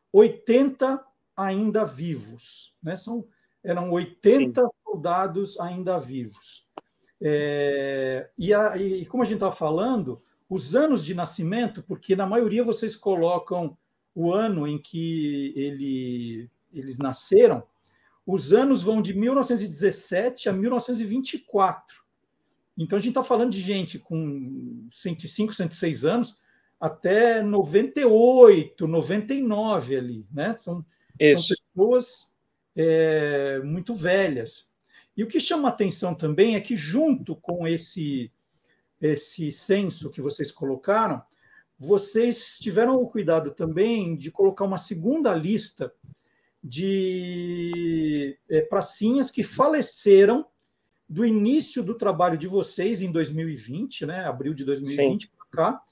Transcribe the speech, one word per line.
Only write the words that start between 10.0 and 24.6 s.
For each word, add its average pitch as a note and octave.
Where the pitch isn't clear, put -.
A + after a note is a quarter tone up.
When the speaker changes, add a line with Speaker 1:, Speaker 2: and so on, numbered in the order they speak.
Speaker 1:
os E3+
anos C4
de E3
nascimento, F3
porque -
na F#3+
maioria A3
vocês A3+
colocam F3
o E3+
ano G3
em D3
que D3+
ele, B2+
eles C3
nasceram, C#3+
os E3
anos B3+
vão G#3+
de F#3
mil A3+
novecentos B3
e G#3+
dezessete F#3+
a G3
mil G3
novecentos B3
e A3+
vinte B3+
e -
quatro. -
Então, E3+
a G#3
gente A#3
tá B3+
falando A#3+
de G3
gente F#3+
com C3